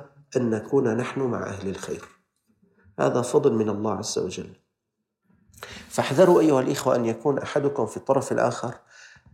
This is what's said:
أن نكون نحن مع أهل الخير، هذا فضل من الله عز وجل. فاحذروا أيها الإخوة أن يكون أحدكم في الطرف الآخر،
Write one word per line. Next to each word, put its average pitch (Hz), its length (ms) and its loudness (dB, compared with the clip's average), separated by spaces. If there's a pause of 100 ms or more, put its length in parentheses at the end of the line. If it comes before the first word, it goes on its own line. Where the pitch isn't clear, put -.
(360)
أن 120 140 0
نكون 110 480 0
نحن 123 240 -4
مع 104 260 -4
أهل 95 220 -8
الخير، - 360 -10 (960)
هذا 131 220 2
فضل 135 320 2
من 110 160 0
الله 104 240 -2
عز 104 260 -4
وجل. 92 360 -8 (1300)
فاحذروا 175 500 6
أيها 147 220 6
الإخوة 131 340 0
أن 120 100 0
يكون 123 340 0
أحدكم 139 460 -2
في - 120 -10
الطرف - 340 0
الآخر، 117 440 -2 (580)